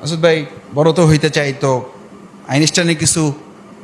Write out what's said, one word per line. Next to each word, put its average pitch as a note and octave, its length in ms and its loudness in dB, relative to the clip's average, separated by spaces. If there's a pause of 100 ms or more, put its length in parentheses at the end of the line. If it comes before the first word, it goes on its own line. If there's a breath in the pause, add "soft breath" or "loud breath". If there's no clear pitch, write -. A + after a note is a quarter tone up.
"আসাদ D#3+ 180 -6
ভাই D#3+ 260 2 (280)
বড় D#3 180 2
তো E3 140 2
হইতে D#3 240 4
চাই, C#3+ 300 -2
তো B2+ 300 -2 (580)
আইনস্টাইনের D#3+ 480 0
কিছু D#3 360 -2 (520)